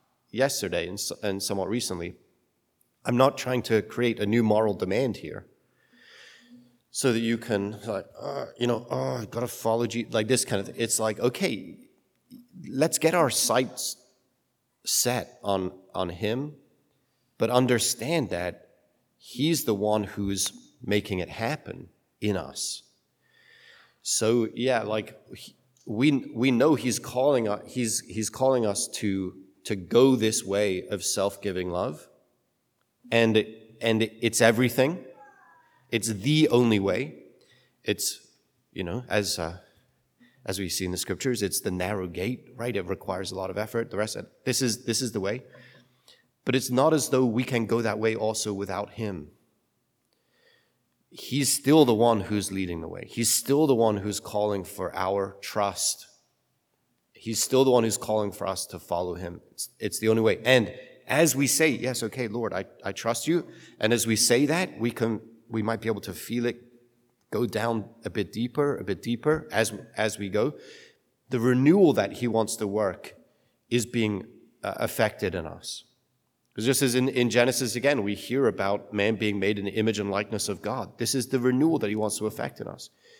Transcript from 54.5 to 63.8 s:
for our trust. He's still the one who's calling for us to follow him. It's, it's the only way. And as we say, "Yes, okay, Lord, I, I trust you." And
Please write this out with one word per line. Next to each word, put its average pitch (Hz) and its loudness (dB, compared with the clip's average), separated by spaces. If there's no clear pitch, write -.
for 87 -8
our 98 -2
trust. - -4
He's - -6
still 131 4
the 131 6
one 120 6
who's 113 0
calling 107 -2
for 92 -8
us 92 -4
to 90 -12
follow 87 -4
him. 87 -10
It's, - -10
it's 107 -4
the 110 2
only 113 4
way. 110 4
And 120 6
as 143 4
we 139 2
say, 160 2
"Yes, 123 -4
okay, 117 -4
Lord, 110 -4
I, 95 -4
I 101 -4
trust 117 -2
you." 165 0
And 110 4